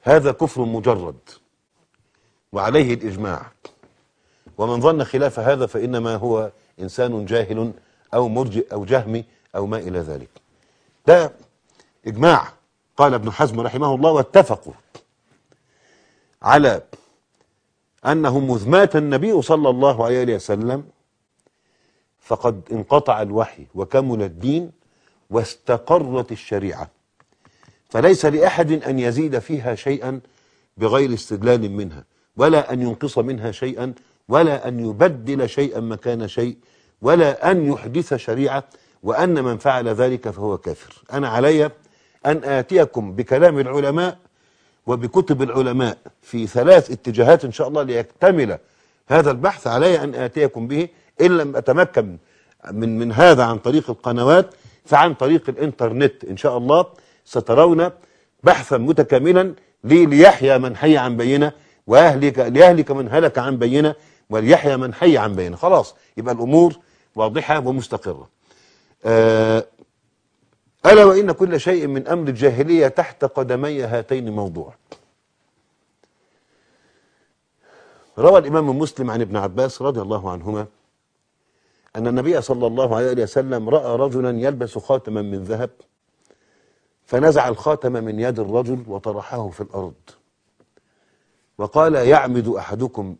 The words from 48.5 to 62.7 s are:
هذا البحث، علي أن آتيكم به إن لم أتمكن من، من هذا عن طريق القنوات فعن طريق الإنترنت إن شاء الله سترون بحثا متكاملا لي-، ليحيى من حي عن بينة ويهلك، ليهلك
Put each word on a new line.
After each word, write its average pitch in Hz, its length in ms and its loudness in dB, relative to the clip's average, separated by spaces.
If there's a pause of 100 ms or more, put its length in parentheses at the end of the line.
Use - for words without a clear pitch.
هذا 147 240 2
البحث، 135 360 -4
علي 147 360 0
أن 139 120 -8
آتيكم 123 520 -4
به 151 200 -4 (340)
إن 180 160 4
لم 143 180 -4
أتمكن 127 600 0 (540)
من، 113 280 -4
من 117 120 -4
هذا 139 320 6
عن 113 140 -2
طريق 131 320 -2
القنوات 127 640 2 (320)
فعن 151 280 4
طريق 147 360 0
الإنترنت 127 760 -2
إن 92 140 -12
شاء 123 200 -2
الله 147 280 2 (400)
سترون 160 640 2 (540)
بحثا 147 340 2
متكاملا 156 760 2 (300)
لي-، 160 220 6
ليحيى 143 520 6
من 123 200 -4
حي 151 200 4
عن 123 200 -2
بينة 143 340 0 (360)
ويهلك، 135 520 4
ليهلك 147 520 6